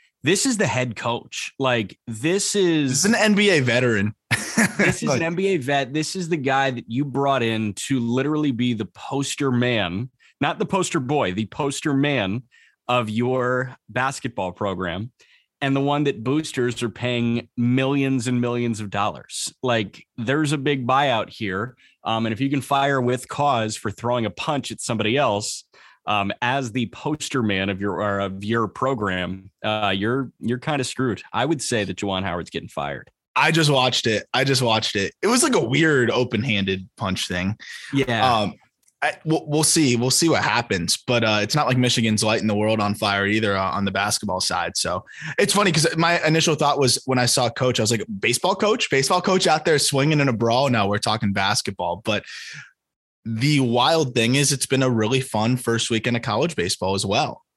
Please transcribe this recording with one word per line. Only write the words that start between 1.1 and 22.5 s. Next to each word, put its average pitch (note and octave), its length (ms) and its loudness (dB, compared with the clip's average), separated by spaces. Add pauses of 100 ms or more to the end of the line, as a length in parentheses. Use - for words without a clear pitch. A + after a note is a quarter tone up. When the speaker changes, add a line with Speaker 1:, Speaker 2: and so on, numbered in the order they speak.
Speaker 1:
Like, A#2+ 380 0 (100)
this D#3 480 -2
is E3 340 2
Speaker 2:
This C#3 100 0
is - 60 2
an A3+ 100 2
N G#3 200 4
B G3+ 160 4
A D#3+ 100 6
veteran. A#2 540 2 (160)
<laughs> - 240 -4 (220)
Speaker 1:
This F3+ 240 2
is D3+ 80 -2
Speaker 2:
Like C3 80 2
Speaker 1:
an E3 100 0
N E3+ 80 -2
B G3 120 0
A F#3+ 100 2
vet. C#3 360 -2
This D#3 220 -4
is F3 140 -6
the E3 80 0
guy C3+ 340 0
that A#2+ 160 -8
you A#2+ 180 -2
brought C#3 380 2
in A2 300 0 (140)
to C3+ 120 0
literally C3+ 520 0
be B2 220 0
the G#2+ 120 -4
poster C3+ 680 -4
man, A#2+ 580 0 (300)
not D3 180 0
the - 80 -2
poster F3 360 0
boy, B2 320 0
the G#2+ 140 -2
poster C#3+ 460 -2
man B2+ 500 0 (440)
of A#2+ 220 0
your B2 640 0 (140)
basketball A2+ 640 -4
program, F#2+ 580 -4 (480)
and C#3 160 0
the C#3 60 0
one C#3+ 240 2
that A2+ 180 -2
boosters B2+ 580 -2
are A#2+ 80 -2
paying A#2+ 680 -2
millions C3+ 720 0
and B2 120 0
millions A#2+ 400 -2
of G#2 100 -8
dollars. G2 720 -6
Like, A2+ 440 -2 (120)
there's C#3 360 0
a D3+ 40 0
big C3+ 300 -2
buyout B2+ 420 2
here. G#2 460 -6 (300)
Um, A2+ 200 0
and A2 80 -2
if G#2 80 -4
you C#3 80 0
can C#3 120 0